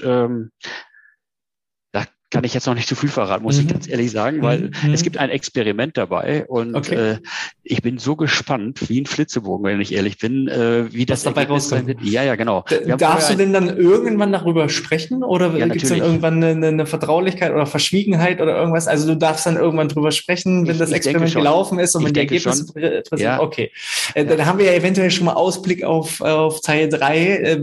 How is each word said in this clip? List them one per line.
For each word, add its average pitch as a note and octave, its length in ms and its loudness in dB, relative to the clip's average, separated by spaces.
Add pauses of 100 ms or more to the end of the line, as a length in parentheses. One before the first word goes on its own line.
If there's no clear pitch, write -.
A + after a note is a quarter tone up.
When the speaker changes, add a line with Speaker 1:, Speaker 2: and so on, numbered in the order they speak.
Speaker 1:
ähm, A#2+ 460 0 (1400)
da G#2 120 -4 (260)
kann A2+ 140 -2
ich A#2+ 100 -4
jetzt B2+ 120 -4
noch B2+ 80 0
nicht A#2 140 -4
zu C3+ 60 -2
viel D3 160 -4
verraten, G2+ 320 -2
muss C3+ 160 2
ich C#3+ 80 2
Speaker 2:
Mhm. - 60 0
Speaker 1:
ganz - 160 -6
ehrlich A#2+ 220 -2
sagen, A2+ 300 -2
weil B2 300 0 (120)
Speaker 2:
Mhm. D3 120 2
Speaker 1:
es E3 80 0
gibt F3 160 -4
ein C#3 100 0
Experiment A#2+ 680 -4
dabei G2 480 -2
und, A#2 280 -4
Speaker 2:
Okay. C#3+ 200 -4
Speaker 1:
äh, A2 240 0 (440)
ich - 200 -4
bin B2 160 -2
so C3 180 -2
gespannt C3 720 -4
wie B2 120 0
ein C#3 60 -4
Flitzebogen, G2+ 580 -4
wenn G2+ 160 0
ich G2 120 -4
ehrlich G2 260 -2
bin, C3 300 -2
äh, A#2 440 0
wie A#2+ 100 -2
Speaker 2:
Was B2+ 60 -4
Speaker 1:
das C3 160 -2
Speaker 2:
dabei C#3+ 180 0
Speaker 1:
Ergebnis C#3+ 260 0
dann C3 120 0
Speaker 2:
rauskommt. B2 220 -4
Speaker 1:
wird. G#2 80 -2
Ja, A#2 120 0
ja, C3+ 120 0
genau. A2 360 0
Speaker 2:
D-, - 160 0
Speaker 1:
Wir E3 60 2
haben C3 60 0
Speaker 2:
darfst D#3+ 300 4
du G#3 60 4
Speaker 1:
vorher - 20 0
Speaker 2:
denn G3 160 2
dann F#3 240 2
irgendwann G#3 560 4
darüber E3 380 2
sprechen E3 520 -4
oder F3+ 340 2
Speaker 1:
Ja, D#3 100 2
Speaker 2:
gibt's D#3 240 0
dann E3+ 80 2
Speaker 1:
natürlich. - 40 0
Speaker 2:
irgendwann E3 340 2
eine, E3 120 4
eine, D#3+ 200 2
eine D#3 180 0
Vertraulichkeit E3 680 0
oder D3 140 2
Verschwiegenheit F3+ 720 0
oder D#3+ 160 2
irgendwas? E3 320 0
Also D3+ 180 2
du D#3+ 100 2
darfst D#3 280 0
dann E3 120 2
irgendwann D#3 340 2
drüber D3+ 200 0
sprechen, F3+ 560 0
wenn E3 60 0
Speaker 1:
Ich, D#3+ 60 -2
Speaker 2:
das E3 100 2
Speaker 1:
ich D#3 60 0
denke - 20 2
Speaker 2:
Experiment D#3+ 360 2
Speaker 1:
schon. - 100 0
Speaker 2:
gelaufen F3+ 360 2
ist F3 160 2
und E3+ 60 0
Speaker 1:
Ich D3+ 60 2
Speaker 2:
wenn D3+ 80 2
die D3 60 2
Speaker 1:
denke C#3+ 140 0
Speaker 2:
Ergebnisse C#3 300 0
Speaker 1:
schon. E3 100 -16
Speaker 2:
prä-, - 280 -2
präsent - 180 -4
Speaker 1:
Ja. A#2+ 200 2
Speaker 2:
Okay. C3+ 300 -2 (440)
Äh, D3+ 100 2
Speaker 1:
Ja. D#3 120 2
Speaker 2:
dann D#3 100 2
haben F3+ 120 2
wir G3+ 60 6
ja F#3+ 80 6
eventuell F#3 380 2
schon F3 160 0
mal - 80 2
Ausblick F#3 500 -2
auf, D#3+ 360 -2
äh, - 40 -4
auf D#3 380 0
Teil D#3 260 2
drei. D#3+ 480 2
Äh, D#3 260 0